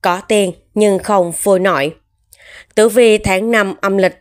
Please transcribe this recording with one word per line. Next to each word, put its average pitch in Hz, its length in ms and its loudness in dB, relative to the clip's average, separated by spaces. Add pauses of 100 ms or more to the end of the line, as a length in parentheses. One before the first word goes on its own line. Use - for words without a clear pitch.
Có 180 280 -2
tiền 202 240 0 (220)
nhưng 202 240 2
không 185 340 0 (100)
vui 196 160 2
nổi. 160 360 -2 (800)
Tử 220 140 2
vi 220 300 2
tháng 202 320 -2
năm 202 300 -2
âm 196 180 -2
lịch 185 220 0